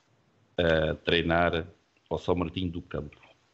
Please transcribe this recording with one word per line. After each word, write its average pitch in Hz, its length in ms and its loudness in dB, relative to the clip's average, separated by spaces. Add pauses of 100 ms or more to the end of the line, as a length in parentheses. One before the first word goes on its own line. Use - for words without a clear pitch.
(560)
a 80 380 2
treinar 85 720 2 (420)
ao 80 120 -4
São 90 160 -2
Martinho 90 340 -4
do 82 140 -10
Campo, 73 340 -10 (360)